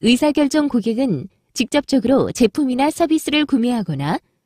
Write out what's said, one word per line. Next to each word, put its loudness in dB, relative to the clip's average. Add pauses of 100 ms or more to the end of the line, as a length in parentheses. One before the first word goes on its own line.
의사결정 2
고객은 -2 (260)
직접적으로 0
제품이나 0
서비스를 0
구매하거나 -2 (260)